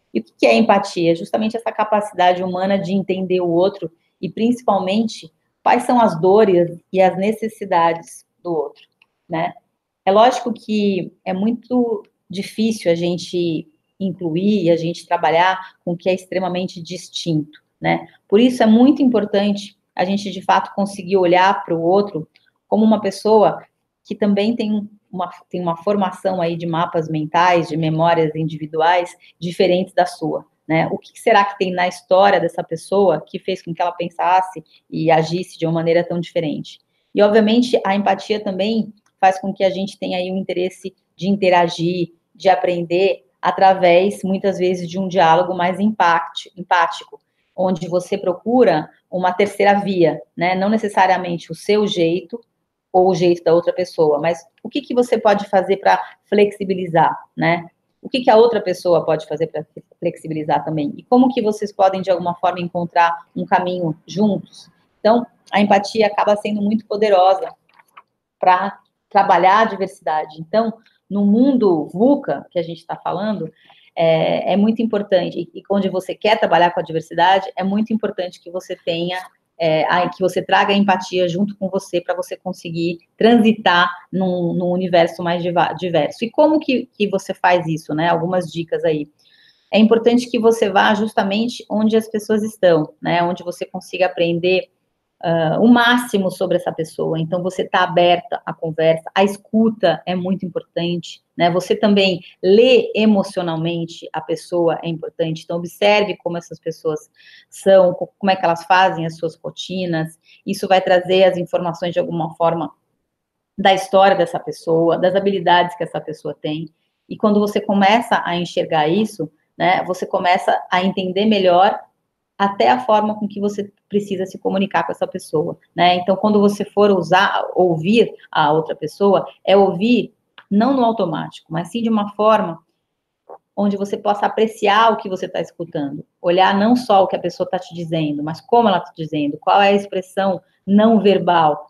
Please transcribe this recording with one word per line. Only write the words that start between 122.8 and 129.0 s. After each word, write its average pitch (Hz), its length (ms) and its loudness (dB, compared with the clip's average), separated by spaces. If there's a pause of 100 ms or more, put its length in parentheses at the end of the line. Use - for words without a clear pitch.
forma 214 360 0
com 208 120 -6
que 202 100 -12
você 202 320 -6 (180)
precisa 196 360 -4
se 185 140 -14
comunicar 190 460 -2
com - 60 -10
essa - 160 -6
pessoa, 170 520 -6 (180)
né? 175 200 4
Então, 190 200 0
quando 208 240 2
você 202 240 2
for 202 260 2
usar, 185 540 2 (100)
ouvir 180 560 2 (220)
a 151 180 2
outra 156 240 0
pessoa, 185 540 0 (160)